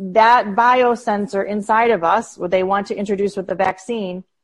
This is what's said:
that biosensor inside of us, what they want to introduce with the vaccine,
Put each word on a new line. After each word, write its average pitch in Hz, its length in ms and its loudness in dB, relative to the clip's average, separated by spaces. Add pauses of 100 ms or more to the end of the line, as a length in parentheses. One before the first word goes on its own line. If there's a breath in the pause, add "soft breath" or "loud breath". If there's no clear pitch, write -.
(140)
that 220 340 6
biosensor 226 1000 0
inside 214 420 0
of 196 140 0
us, 196 340 0
what 175 140 -6
they 185 100 2
want 196 260 -2
to 226 80 -6
introduce 202 400 -4
with 190 120 -8
the 190 80 -4
vaccine, 185 680 -6 (200)